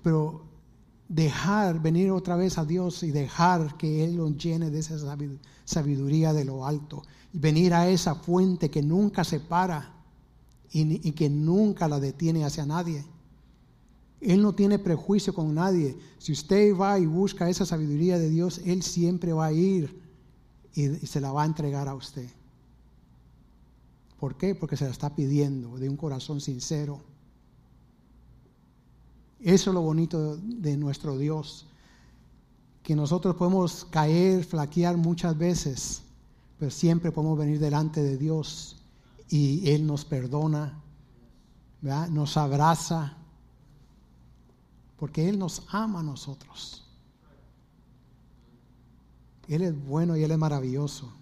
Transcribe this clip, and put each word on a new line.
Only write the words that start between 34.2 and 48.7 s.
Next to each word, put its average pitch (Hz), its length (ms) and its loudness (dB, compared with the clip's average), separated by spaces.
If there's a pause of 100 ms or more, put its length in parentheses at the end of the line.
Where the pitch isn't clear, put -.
flaquear 170 540 0
muchas 170 400 0
veces, 160 640 -2 (560)
pero 147 120 -4
siempre 165 440 2
podemos 156 260 0
venir 151 180 0
delante 151 460 0
de 139 140 0
Dios 156 680 -6 (460)
y 147 400 2
Él 151 180 2
nos 143 160 -2
perdona, 147 760 -4 (1040)
¿verdad? 151 280 -2
Nos 147 260 -2
abraza, 151 800 2 (1800)
porque 156 320 -2
Él 202 100 0
nos 170 300 -6
ama 202 320 -4
a - 20 -6
nosotros. - 840 -14 (2500)